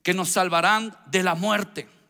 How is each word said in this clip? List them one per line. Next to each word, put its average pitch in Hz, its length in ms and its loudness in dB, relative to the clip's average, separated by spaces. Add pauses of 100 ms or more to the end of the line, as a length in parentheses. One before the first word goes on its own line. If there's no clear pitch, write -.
que 180 120 -2
nos 180 160 -2
salvarán 190 680 0 (100)
de 185 160 0
la 175 120 0
muerte. 202 540 -4 (200)